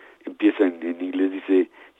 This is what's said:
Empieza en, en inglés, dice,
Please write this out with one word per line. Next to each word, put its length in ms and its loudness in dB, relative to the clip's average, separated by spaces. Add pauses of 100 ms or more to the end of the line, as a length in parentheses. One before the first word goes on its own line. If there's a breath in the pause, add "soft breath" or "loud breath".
(280 soft breath)
Empieza 380 2
en, 180 -4
en 180 -6
inglés, 300 -2
dice, 380 0 (300 loud breath)